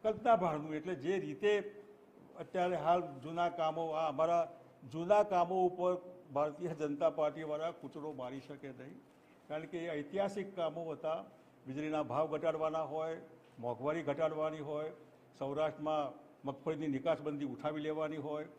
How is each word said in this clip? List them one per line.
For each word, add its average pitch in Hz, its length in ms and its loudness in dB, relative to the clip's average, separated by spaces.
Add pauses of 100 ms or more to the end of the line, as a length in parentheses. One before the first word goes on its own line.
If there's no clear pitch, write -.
કલ્પના 220 340 4
બહારનું. 156 380 0
એટલે 160 200 -2
જે 165 240 0
રીતે 196 640 0 (560)
અત્યારે 180 380 0
હાલ 165 260 4 (200)
જૂના 165 260 0
કામો, 165 420 0
આ 156 180 0
અમારા 160 520 2 (320)
જૂના 175 300 6
કામો 185 440 4
ઉપર 180 300 2 (360)
ભારતીય 151 360 0
જનતા 151 420 2
પાર્ટીવાળા 156 600 0
કૂચડો 151 420 -10
મારી 131 280 -8
શકે 139 320 -12
નહીં, 131 220 -14 (540)
કારણ 156 160 -4
કે 170 140 -8
એ 170 120 -4
ઐતિહાસિક 196 680 -2
કામો 165 360 -2
હતા. 160 320 -2 (420)
વીજળીના 151 360 -2
ભાવ 147 340 0
ઘટાડવાના 156 460 0
હોય, 160 380 -4 (380)
મોંઘવારી 123 440 -2
ઘટાડવાની 156 560 0
હોય, 151 340 -4 (460)
સૌરાષ્ટ્રમાં 151 920 0 (160)
મગફળીની 147 420 -2
નિકાસબંધી 147 580 0
ઉઠાવી 147 360 -4
લેવાની 156 360 -2
હોય 151 300 -4 (120)